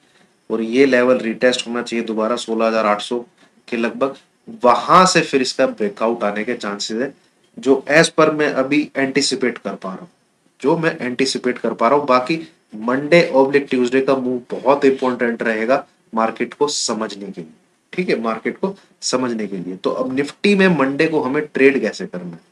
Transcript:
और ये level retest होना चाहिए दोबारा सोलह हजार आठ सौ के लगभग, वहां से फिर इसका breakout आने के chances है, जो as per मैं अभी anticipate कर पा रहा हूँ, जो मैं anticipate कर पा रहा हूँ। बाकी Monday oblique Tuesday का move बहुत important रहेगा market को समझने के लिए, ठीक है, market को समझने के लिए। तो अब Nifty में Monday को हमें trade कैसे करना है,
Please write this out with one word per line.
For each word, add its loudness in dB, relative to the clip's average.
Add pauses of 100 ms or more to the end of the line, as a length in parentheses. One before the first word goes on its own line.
(500)
और -2
ये 4
level 4
retest 0
होना -6
चाहिए -4
दोबारा -2
सोलह -2
हजार 0
आठ 2
सौ -6 (500)
के -4
लगभग, -2 (480)
वहां 6
से 4
फिर 0
इसका 0
breakout -2
आने -2
के -4
chances -8
है, -4 (440)
जो 2
as 6
per 4
मैं 0
अभी 0 (160)
anticipate -2
कर -8
पा -12
रहा -10
हूँ, -18 (520)
जो 2
मैं -2
anticipate -2
कर -4
पा 0
रहा 4
हूँ। -2
बाकी 2 (400)
Monday 2 (100)
oblique 4
Tuesday 2
का 0
move -4 (120)
बहुत 0
important 0
रहेगा -2 (280)
market -2
को 0
समझने -6
के -14
लिए, -16 (420)
ठीक -4
है, 0
market -4
को -4 (280)
समझने -4
के -8
लिए। -10
तो -4
अब -4
Nifty 0
में 4
Monday 2
को 0
हमें -2
trade 2
कैसे -4
करना -10
है, -18 (100)